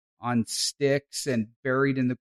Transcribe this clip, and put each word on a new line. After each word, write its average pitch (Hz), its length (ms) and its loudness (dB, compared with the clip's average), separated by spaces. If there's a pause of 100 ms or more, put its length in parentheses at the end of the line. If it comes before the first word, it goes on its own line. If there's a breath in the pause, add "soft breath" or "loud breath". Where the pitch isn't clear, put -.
(220)
on 117 240 0
sticks - 800 -2
and 117 220 0 (140)
buried 135 360 2
in 127 100 2
the 123 120 -2